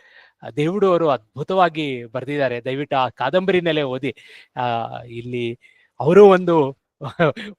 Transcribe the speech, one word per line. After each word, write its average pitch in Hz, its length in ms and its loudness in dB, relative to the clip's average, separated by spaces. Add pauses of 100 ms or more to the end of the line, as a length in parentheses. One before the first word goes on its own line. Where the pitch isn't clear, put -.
(560)
ದೇವುಡು 185 340 0
ಅವರು 165 180 2
ಅದ್ಭುತವಾಗಿ 147 960 -2
ಬರ್ದಿದ್ದಾರೆ. 123 600 -4
ದಯವಿಟ್ಟು 139 320 -4
ಆ 127 120 0
ಕಾದಂಬರಿನಲ್ಲೇ 170 720 0
ಓದಿ. 131 320 -6 (420)
ಆ, 123 60 -4 (400)
ಇಲ್ಲಿ 120 560 -8 (420)
ಅವರು 185 260 8
ಒಂದು 170 520 2 (220)
<laughs> 156 580 -4